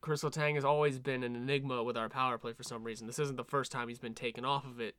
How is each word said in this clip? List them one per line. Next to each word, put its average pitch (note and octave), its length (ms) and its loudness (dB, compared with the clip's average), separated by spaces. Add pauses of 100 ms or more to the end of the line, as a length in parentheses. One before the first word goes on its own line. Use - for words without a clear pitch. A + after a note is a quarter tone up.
Chris D3+ 200 -2
Letang D3+ 320 2
has C#3+ 100 2
always D3 340 6
been B2+ 260 0
an A#2+ 100 -2
enigma C3 480 0
with A#2 140 0
our A2+ 140 0
power C3 280 2
play A#2 140 -6
for A2+ 100 -12
some A#2 220 -6
reason. A2+ 220 -6
This A2+ 120 -6
isn't C#3+ 180 0
the B2+ 80 -4
first C3+ 280 0
time A#2+ 160 -2
he's A#2+ 100 -8
been A#2 160 -6
taken A#2+ 300 -4
off C#3 220 2
of A#2+ 140 -10
it A2 180 -4